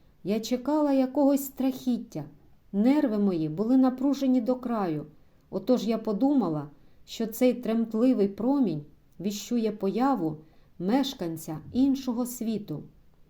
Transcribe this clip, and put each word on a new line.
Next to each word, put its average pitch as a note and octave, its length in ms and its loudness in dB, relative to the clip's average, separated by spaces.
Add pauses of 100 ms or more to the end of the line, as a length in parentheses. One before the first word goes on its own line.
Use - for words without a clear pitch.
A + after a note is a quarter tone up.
(240)
я G#3 160 0
чекала C#4 540 0
якогось C4+ 520 2
страхіття. B3 800 -4 (480)
Нерви A#3+ 460 4
мої F3+ 320 2
були G#3+ 280 2
напружені B3+ 640 2
до B3 140 0
краю. G#3 500 -4 (440)
Отож A#3 380 0
я A3+ 100 0
подумала, G#3 720 0 (360)
що - 220 -6
цей B3 260 2
тремтливий A3+ 760 0
промінь G3+ 580 0 (340)
віщує G#3+ 520 -2
появу G3 640 0 (420)
мешканця F3 800 -2 (160)
іншого B3+ 520 0
світу. G#3+ 580 -6 (460)